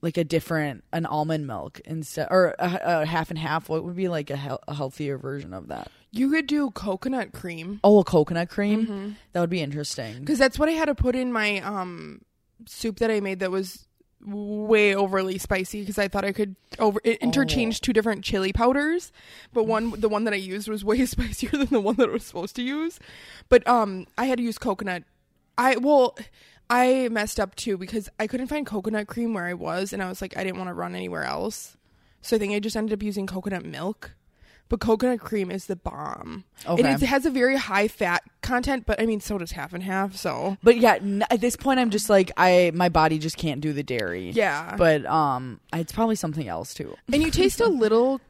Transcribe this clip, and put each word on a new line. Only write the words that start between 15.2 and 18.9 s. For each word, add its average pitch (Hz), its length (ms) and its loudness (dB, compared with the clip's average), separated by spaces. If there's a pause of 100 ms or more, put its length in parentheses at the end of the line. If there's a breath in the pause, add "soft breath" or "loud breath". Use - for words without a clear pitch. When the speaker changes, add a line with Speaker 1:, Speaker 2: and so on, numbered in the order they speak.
Speaker 2:
spicy 196 480 -4
'cause 202 140 -6
I 202 80 2
thought 190 180 -2
I 196 60 -2
could 196 240 -4 (240)
over, 214 240 4
it 226 180 2
Speaker 1:
Oh. 285 40 -2
Speaker 2:
interchanged 240 580 0
two - 100 0
different 208 300 2
chili 190 300 -2
powders, 285 580 2 (420 loud breath)